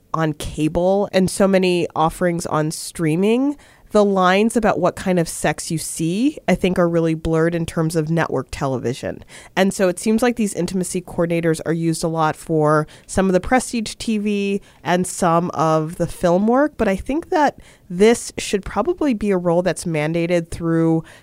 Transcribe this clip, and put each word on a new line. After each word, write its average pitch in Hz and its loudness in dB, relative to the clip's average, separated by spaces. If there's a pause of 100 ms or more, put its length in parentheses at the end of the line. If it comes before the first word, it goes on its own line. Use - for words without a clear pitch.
(140)
on 160 0
cable 180 0
and 185 4
so 196 2
many 185 2
offerings 165 -2
on 156 0
streaming, 214 0 (360)
the 208 6
lines 196 2
about 214 2
what 175 0
kind 185 0
of 165 0
sex - -4
you 165 -4
see, 190 -2
I 185 4
think, 185 0
are 175 4
really 165 0
blurred 160 0
in 165 -4
terms 165 -2
of 156 -2
network 160 -2
television. 123 -4 (320)
And 190 2
so 190 2
it 175 -2
seems 220 0
like 247 0
these 208 -2
intimacy 180 -4
coordinators 170 -2
are 156 -2
used 165 -2
a 170 -2
lot 160 -2
for 151 2 (220)
some 190 0
of 190 2
the 180 4
prestige - -2
T 220 -2
V 202 -2 (240)
and 180 0
some 170 0
of 160 0
the 170 -2
film 180 0
work. 269 2
But 220 0
I 190 2
think 269 -4
that 302 2 (300)
this 208 4
should - -4
probably 294 -2
be 208 0
a 185 2
role 175 2
that's 180 -2
mandated 165 0
through 165 0 (200)